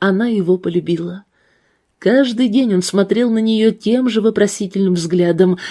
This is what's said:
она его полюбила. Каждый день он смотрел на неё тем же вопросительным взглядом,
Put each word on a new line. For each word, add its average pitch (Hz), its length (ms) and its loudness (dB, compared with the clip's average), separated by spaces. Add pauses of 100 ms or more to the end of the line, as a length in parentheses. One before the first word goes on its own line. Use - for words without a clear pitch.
она 196 260 0
его 185 320 0
полюбила. 175 640 -6 (800)
Каждый 247 480 2
день 226 260 0
он 180 80 2
смотрел 202 480 0
на 220 80 0
неё 220 320 2
тем 247 380 0
же 220 120 0
вопросительным 202 760 0
взглядом, 175 640 0 (120)